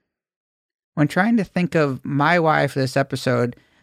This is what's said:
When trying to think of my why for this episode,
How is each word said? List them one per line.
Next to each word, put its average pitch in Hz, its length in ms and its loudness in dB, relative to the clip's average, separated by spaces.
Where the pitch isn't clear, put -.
When 151 140 0
trying 226 280 2
to 196 80 0
think 175 320 -2
of 139 280 0
my 143 360 0
why 151 260 2
for 139 140 -4
this 131 160 -2
episode, 123 580 -2